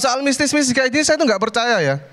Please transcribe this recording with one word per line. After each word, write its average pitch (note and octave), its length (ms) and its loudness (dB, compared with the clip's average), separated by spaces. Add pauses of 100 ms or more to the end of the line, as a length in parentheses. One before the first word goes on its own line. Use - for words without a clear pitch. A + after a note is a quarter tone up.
soal C4 160 0
mistis-mistis C#4 560 0
kayak C4 160 0
gini D4 160 0
saya D4+ 80 2
tuh D#4 80 0
nggak G#3+ 160 2
percaya A3+ 400 0
ya. C#3 160 0 (180)